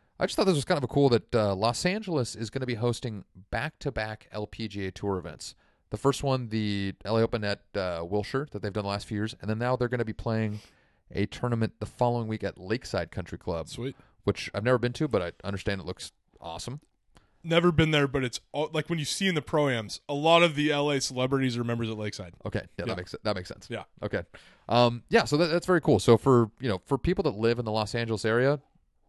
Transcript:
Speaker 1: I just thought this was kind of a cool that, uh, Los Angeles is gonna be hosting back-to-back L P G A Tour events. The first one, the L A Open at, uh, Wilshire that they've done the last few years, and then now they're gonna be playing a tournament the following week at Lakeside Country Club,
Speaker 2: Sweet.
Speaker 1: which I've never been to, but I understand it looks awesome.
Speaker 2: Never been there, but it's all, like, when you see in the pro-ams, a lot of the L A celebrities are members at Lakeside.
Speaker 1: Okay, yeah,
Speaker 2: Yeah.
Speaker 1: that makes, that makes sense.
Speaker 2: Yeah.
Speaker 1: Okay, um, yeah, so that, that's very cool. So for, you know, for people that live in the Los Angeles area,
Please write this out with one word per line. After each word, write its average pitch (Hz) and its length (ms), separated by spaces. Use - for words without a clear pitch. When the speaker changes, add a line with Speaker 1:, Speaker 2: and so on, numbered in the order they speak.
Speaker 1:
I 277 60
just - 100
thought 202 100
this 185 100
was 139 100
kind 170 120
of 131 60
a 120 40
cool 139 220
that, - 240
uh, 104 220
Los 113 300
Angeles 180 500
is 113 140
gonna 131 180
be 120 80
hosting 113 480
back-to-back 113 840
L 104 140
P 110 220
G 101 200
A 92 40
Tour 98 260
events. 78 380
The 107 80
first - 260
one, 131 260
the 101 440
L 110 120
A 113 60
Open 113 200
at, 101 180
uh, 90 320
Wilshire 104 440
that 98 100
they've 101 120
done 104 100
the 101 60
last 101 180
few 107 100
years, 107 240
and 98 80
then 110 80
now 123 180
they're 123 120
gonna 117 180
be 110 80
playing 110 460
a 101 120
tournament 117 520
the 107 60
following 120 420
week 110 160
at 95 140
Lakeside 92 540
Country 90 260
Club, 82 300
Speaker 2:
Sweet. 123 280
Speaker 1:
which - 300
I've 101 100
never 123 160
been 120 140
to, 156 140
but 110 140
I 87 100
understand 95 340
it - 40
looks - 260
awesome. 147 380
Speaker 2:
Never 170 300
been 156 180
there, 147 160
but 131 160
it's 120 160
all, 151 200
like, 156 160
when 170 100
you 143 60
see - 220
in 180 80
the 143 60
pro-ams, 131 680
a 147 60
lot 165 300
of 160 120
the 147 160
L 143 200
A 135 100
celebrities 131 560
are 120 60
members 117 260
at 110 80
Lakeside. 104 360
Speaker 1:
Okay, 101 140
yeah, - 60
Speaker 2:
Yeah. 90 60
Speaker 1:
that 92 120
makes, - 260
that 107 120
makes 90 140
sense. - 200
Speaker 2:
Yeah. 110 140
Speaker 1:
Okay, 104 200
um, 120 400
yeah, 190 160
so 147 120
that, 170 100
that's 165 200
very 180 140
cool. 123 180
So 117 180
for, 120 320
you 127 100
know, 95 160
for 139 140
people 185 240
that 123 140
live 113 220
in 117 60
the 110 60
Los 110 240
Angeles 113 280
area, 127 360